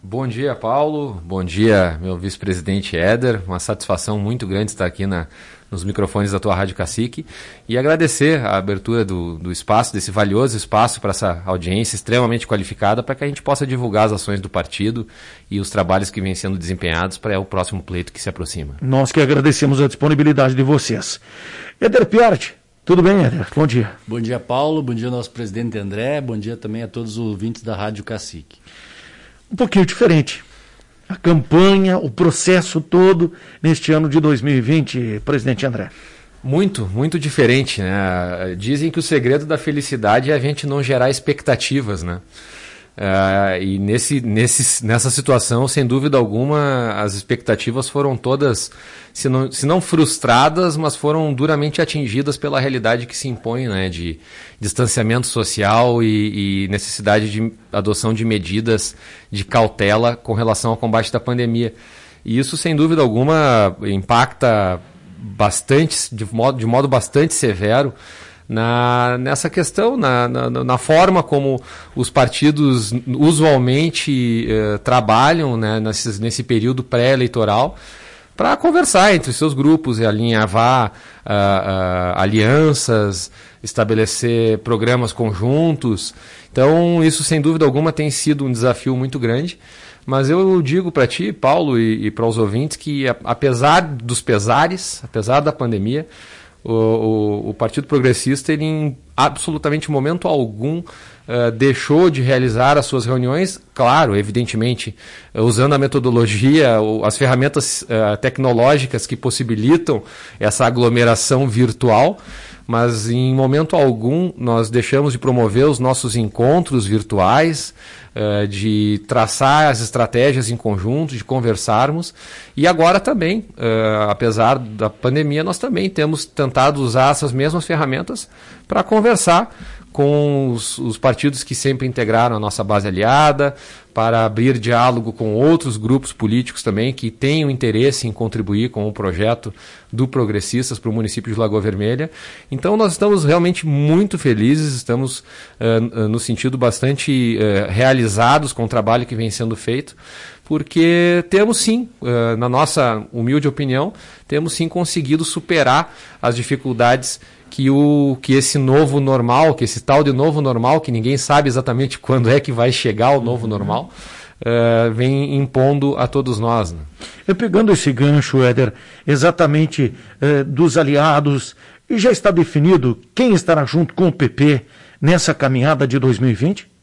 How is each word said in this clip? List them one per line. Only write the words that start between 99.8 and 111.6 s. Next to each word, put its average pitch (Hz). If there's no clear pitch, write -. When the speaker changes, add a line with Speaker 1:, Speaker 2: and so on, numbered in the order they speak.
Speaker 1:
momento 151
algum, 139
eh, 120
deixou 139
de 135
realizar 127
as 143
suas 123
reuniões, 131
claro, 131
evidentemente, 113
eh, 110
usando 120
a 143
metodologia, 123
o, 107
as 107
ferramentas, 131
eh, 107
tecnológicas 127
que 127
possibilitam 123
essa 107
aglomeração 120
virtual, 120